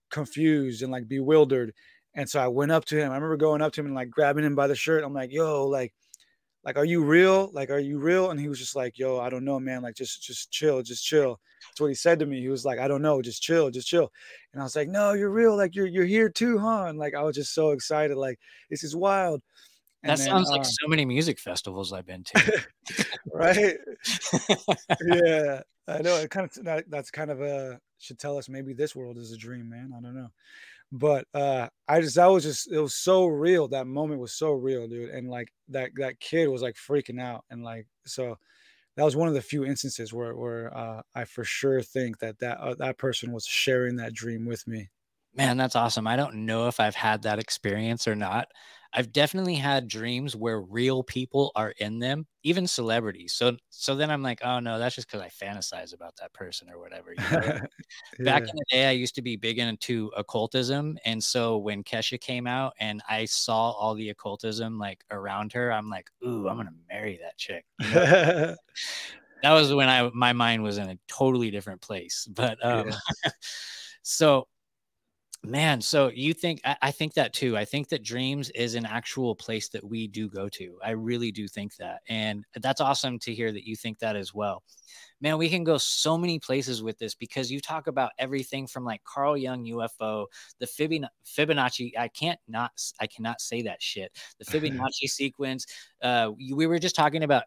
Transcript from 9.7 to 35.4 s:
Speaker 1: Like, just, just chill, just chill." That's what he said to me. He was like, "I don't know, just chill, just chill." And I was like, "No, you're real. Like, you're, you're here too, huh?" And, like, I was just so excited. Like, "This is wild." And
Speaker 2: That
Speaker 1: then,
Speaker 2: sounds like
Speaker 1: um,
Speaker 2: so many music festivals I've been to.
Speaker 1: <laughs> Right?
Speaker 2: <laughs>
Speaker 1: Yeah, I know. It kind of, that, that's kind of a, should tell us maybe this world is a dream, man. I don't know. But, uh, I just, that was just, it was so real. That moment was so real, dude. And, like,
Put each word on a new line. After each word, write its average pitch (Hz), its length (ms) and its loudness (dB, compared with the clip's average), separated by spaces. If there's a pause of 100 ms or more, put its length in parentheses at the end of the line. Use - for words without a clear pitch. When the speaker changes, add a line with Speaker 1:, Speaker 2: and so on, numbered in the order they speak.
Speaker 1:
Like, 120 120 -10
just, - 280 -8
just - 280 -12
chill, 147 320 2
just 117 220 -8
chill." 139 340 2 (320)
That's - 100 -8
what 151 80 4
he 135 60 -2
said 170 240 6
to 156 80 0
me. 135 140 -4
He 127 80 -4
was 131 160 -2
like, 127 140 0
"I 131 100 0
don't 139 140 0
know, 147 180 4
just 117 220 -8
chill, 160 280 4
just 123 160 -6
chill." 165 240 4 (420)
And 135 80 -8
I 135 40 -6
was 127 120 -6
like, 151 120 0
"No, 202 240 2
you're 202 180 0
real. 220 260 6
Like, 185 180 2
you're, 196 120 2
you're 180 180 2
here 214 240 6
too, 233 300 2
huh?" 214 280 2
And, 156 120 -6
like, 147 160 -4
I 143 80 -2
was 151 140 0
just 143 180 -4
so 156 160 4
excited. 147 460 0
Like, 131 220 -4 (300)
"This 151 140 -6
is 147 120 -6
wild." 180 480 2 (600)
And 156 60 2
Speaker 2:
That 143 100 6
Speaker 1:
then, - 140 2
Speaker 2:
sounds 185 200 6
like 143 100 2
Speaker 1:
um, - 20 -2
Speaker 2:
so 127 220 -2
many 156 180 4
music 139 340 0
festivals 95 540 -6
I've 92 120 -8
been 92 200 -12
to. - 200 6
Speaker 1:
<laughs> 214 220 0 (640)
Right? 180 440 4 (540)
Speaker 2:
<laughs> - 580 0 (100)
Speaker 1:
Yeah, 160 640 4 (260)
I 151 140 -4
know. 175 160 4
It 156 140 -2
kind 190 140 -4 (100)
of, 247 100 -14
that, 160 240 -4
that's 147 220 -8
kind 151 200 -6
of 135 100 -6
a, 139 380 -6 (200)
should - 200 -18
tell 143 180 -6
us 131 120 -10
maybe 135 240 -10
this 143 220 -2
world 123 220 -12
is 117 140 -14
a 113 60 -14
dream, 117 320 -12
man. 123 280 -14
I 117 40 -14
don't 120 140 -14
know. 127 140 -12 (640)
But, 139 420 2
uh, 139 360 0 (180)
I 156 140 6
just, 143 140 0
that 175 120 10
was 185 160 8
just, 147 280 -4
it 156 80 0
was 147 160 0
so 185 320 6
real. 160 420 4
That 131 180 -2
moment 143 340 -4
was 120 120 -10
so 156 200 0
real, 127 340 -2
dude. 120 240 -8
And, 127 180 -10
like, 120 200 -10 (200)